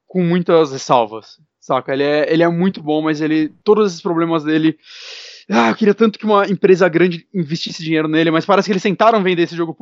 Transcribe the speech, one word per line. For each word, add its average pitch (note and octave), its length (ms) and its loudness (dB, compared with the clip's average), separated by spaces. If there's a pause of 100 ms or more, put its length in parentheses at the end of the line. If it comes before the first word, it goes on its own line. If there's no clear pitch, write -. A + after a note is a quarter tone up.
com F#3 160 -2
muitas E3+ 480 2
ressalvas, A#2 680 -2 (200)
saca? C3+ 320 -4
Ele C3+ 120 0
é, D3 280 0
ele D#3+ 120 4
é E3+ 60 2
muito E3+ 320 -2
bom, D3+ 200 -2
mas D#3 200 -2
ele, D#3 280 0 (140)
todos G#3+ 280 2
esses E3+ 100 -14
problemas E3 420 -2
dele, D#3 340 0 (720)
ah, A3+ 200 2
eu G#3+ 60 -2
queria G3+ 200 2
tanto A3 240 0
que - 60 -8
uma G3+ 220 2
empresa F#3+ 400 2
grande E3+ 460 0
investisse E3 500 -8
dinheiro D#3 240 -2
nele, D#3+ 240 0
mas E3 140 0
parece G3 220 2
que G3+ 60 0
eles F#3 100 -2
tentaram G#3 400 2
vender F3+ 200 0
esse E3+ 120 -6
jogo, E3 260 -6